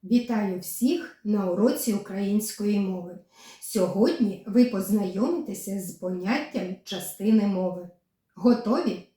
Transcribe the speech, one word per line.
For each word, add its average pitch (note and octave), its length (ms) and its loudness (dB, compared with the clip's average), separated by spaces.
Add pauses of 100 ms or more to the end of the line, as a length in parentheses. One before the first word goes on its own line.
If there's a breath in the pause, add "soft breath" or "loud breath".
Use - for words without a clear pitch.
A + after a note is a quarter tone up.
(100)
Вітаю G#3+ 500 2
всіх - 640 -2
на G3+ 260 0
уроці G#3+ 440 2
української G3+ 840 -2
мови. F3+ 380 -4 (420 loud breath)
Сьогодні G3+ 840 0
ви A#3 180 6
познайомитеся G3 1160 -2
з F3 120 -10
поняттям F#3 920 -4
частини G3+ 640 2
мови. F3+ 440 -2 (440)
Готові? A#3 840 0